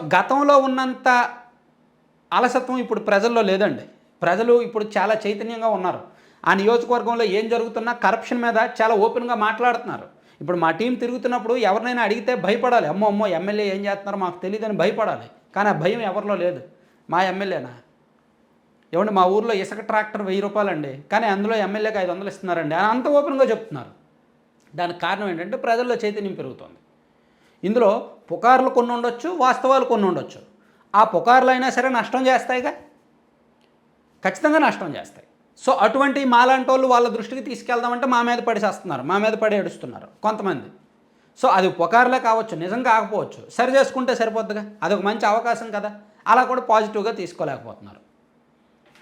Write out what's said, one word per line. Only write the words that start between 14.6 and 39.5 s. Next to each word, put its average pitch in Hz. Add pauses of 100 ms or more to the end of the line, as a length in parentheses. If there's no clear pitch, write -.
భయపడాలి. 180 (280)
కానీ 202
ఆ 202
భయం 180
ఎవరిలో 202
లేదు. 170 (500)
"మా 170
ఎమ్మెల్యేనా? 180 (1200)
ఏమండి, 208
మా 190
ఊర్లో 208
ఇసుక 190
ట్రాక్టర్ 214
వెయ్యి 190
రూపాయలండి, 180
కానీ 226
అందులో 202
ఎమ్మెల్యేకి 208
ఐదు 180
వందలు 196
ఇస్తున్నారండి" 170
అని 185
అంత 240
ఓపెన్గా 285
చెప్తున్నారు. 208 (840)
దానికి 170
కారణం 196
ఏంటంటే 185
ప్రజల్లో 240
చైతన్యం 208
పెరుగుతోంది. 113 (840)
ఇందులో 220 (220)
పుకార్లు 247
కొన్ని 240
ఉండొచ్చు, 240
వాస్తవాలు 262
కొన్ని 220
ఉండొచ్చు. 139 (540)
ఆ 214
పుకార్లు 240
అయినా 254
సరే 240
నష్టం 254
చేస్తాయిగా, 254 (1500)
ఖచ్చితంగా 302
నష్టం 196
చేస్తాయి. - (400)
So 254
అటువంటి 269
మాలాంటోళ్ళు 262
వాళ్ళ 240
దృష్టికి 226
తీసుకెళ్దామంటే 240
మా 247
మీద 240
పడి 226
చేస్తున్నారు, 185
మా 170
మీద 214
పడి 214